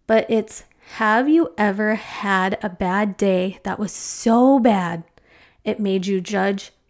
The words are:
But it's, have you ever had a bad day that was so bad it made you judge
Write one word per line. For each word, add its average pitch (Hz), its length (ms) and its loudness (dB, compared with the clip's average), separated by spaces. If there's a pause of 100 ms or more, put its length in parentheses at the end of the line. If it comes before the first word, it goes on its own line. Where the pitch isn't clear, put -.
But 220 240 2
it's, 220 320 -4 (300)
have 226 360 0
you 320 300 2
ever 214 380 0
had 190 640 -2
a 214 60 -6
bad 190 480 -2
day 185 480 0
that 196 160 -8
was 202 100 -4
so 247 680 2
bad 180 420 2 (600)
it 214 160 -4
made 190 260 0
you 196 140 0
judge 196 500 -4 (200)